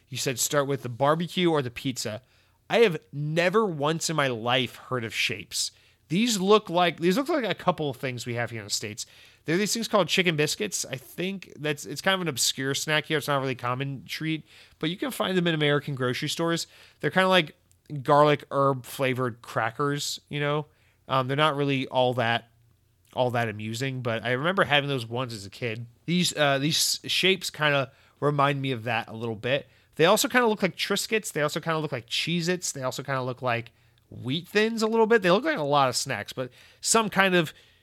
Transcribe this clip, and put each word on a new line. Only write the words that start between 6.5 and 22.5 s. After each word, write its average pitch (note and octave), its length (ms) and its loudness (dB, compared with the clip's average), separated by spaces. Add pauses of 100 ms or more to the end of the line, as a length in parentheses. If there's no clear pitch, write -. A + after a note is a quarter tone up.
like, F3 280 2
these F3+ 180 2
look C4+ 120 0
like D#4 160 0
a F3+ 100 -2
couple D#3 360 -2
of B2+ 60 -8
things B2 300 -6
we A#2+ 80 -4
have A#2 160 -4
here A#2 100 -10
in G2+ 60 -12
the G#2 40 -14
States. A2 360 -8 (380)
There D3+ 100 -2
are F3+ 40 2
these G3+ 160 0
things A3+ 140 -4
called F#3+ 200 2
chicken F3+ 280 2
biscuits. D3+ 540 -2
I C#3 60 -6
think F3+ 640 -10
that's, D3 260 -4
it's C#3 160 -10
kind F#3+ 140 2
of F#3 80 -2
an E3+ 60 -2
obscure C3+ 460 -2
snack D3+ 300 0
here. D#3 140 0
It's C#3 100 -4
not D3 80 2
a C3+ 40 0
really C3 140 -2
common B2+ 520 -6
treat, D#3+ 400 -6 (320)
but D#3 100 -2
you E3+ 80 -4
can C#4+ 140 -4
find F#3+ 260 -2
them F3 100 2
in E3 80 2
American D3 400 0
grocery B2+ 360 -2
stores. E3 360 -2 (340)
They're D3 100 -2
kinda F#3 180 2
like F3+ 260 4 (480)
garlic D3 480 6
herb C#3 360 0
flavored B2+ 560 -2
crackers, C#3+ 760 -2 (120)
you C#3+ 100 -6
know? D3 260 0 (400)
Um, C3 220 0
they're C#3 80 0
not D3+ 200 4
really C#3 320 0
all B2+ 260 2
that, A#2 340 0 (640)